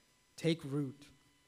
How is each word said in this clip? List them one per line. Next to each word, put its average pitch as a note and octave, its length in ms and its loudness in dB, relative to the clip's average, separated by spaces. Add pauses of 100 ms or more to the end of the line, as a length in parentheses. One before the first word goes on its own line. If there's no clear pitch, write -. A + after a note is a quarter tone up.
(360)
take E3 260 2
root, C#3 460 -4 (400)